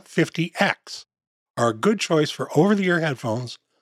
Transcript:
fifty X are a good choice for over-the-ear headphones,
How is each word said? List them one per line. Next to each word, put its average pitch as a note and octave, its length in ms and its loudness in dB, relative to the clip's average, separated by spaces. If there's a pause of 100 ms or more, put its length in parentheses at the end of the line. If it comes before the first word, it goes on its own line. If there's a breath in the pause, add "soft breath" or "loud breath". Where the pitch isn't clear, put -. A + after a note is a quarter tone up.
fifty - 540 -2
X - 480 -2 (500)
are A#2 120 2
a A2+ 60 0
good G3 260 0
choice D3+ 320 0
for - 160 -8 (100)
over-the-ear F#3 400 4
headphones, B2+ 600 -4 (240)